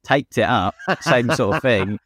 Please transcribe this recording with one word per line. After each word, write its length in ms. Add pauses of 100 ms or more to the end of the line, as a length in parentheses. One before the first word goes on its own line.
taped 340
it 100
up, 260 (260)
same 320
sort 240
of 60
thing. 440